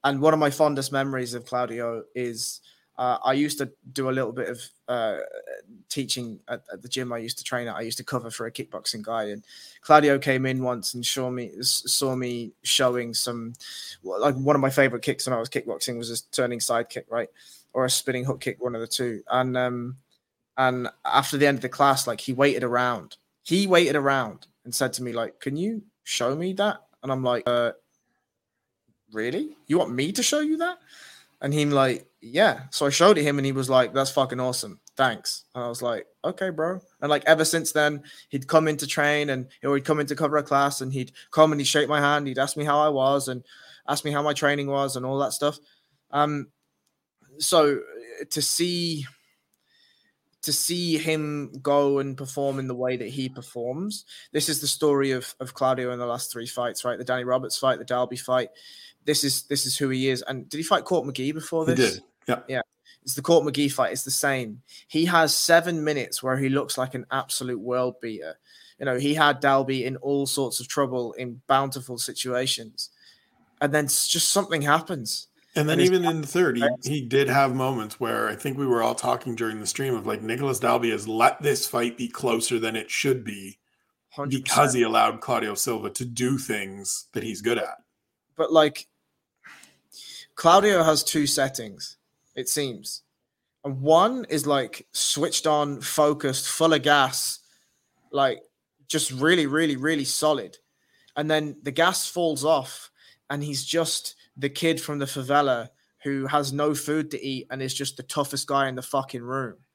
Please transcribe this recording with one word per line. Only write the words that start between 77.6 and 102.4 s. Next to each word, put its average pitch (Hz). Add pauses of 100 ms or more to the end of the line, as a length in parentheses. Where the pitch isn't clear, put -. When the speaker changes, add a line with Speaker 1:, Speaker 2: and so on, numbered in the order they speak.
Speaker 2:
where 113
I 104
think 135
we 139
were 120
all 123
talking 123
during 110
the 107
stream 135
of, 101
like, 117
Nicholas 120
Dalby 120
has 107
let 117
this 143
fight 120
be 120
closer 113
than 113
it 107
should 127
be 101 (520)
Speaker 1:
Hundred 139
percent. 135
Speaker 2:
because 143
he 123
allowed 110
Claudio 110
Silva 104
to 123
do 123
things 98
that 208
he's -
good -
at. - (580)
Speaker 1:
But, 151
like, 151 (1500)
Claudio 185
has 156
two 147
settings, 131 (380)
it 127
seems. 135 (640)
And 135
one 190
is, 147
like, 139
switched -
on, 147
focused, 147
full 160
of 139
gas, 139 (720)
like, 135 (440)
just 151
really, 156
really, 147
really 143
solid. 135 (580)
And 151
then 151
the 143
gas 165
falls 156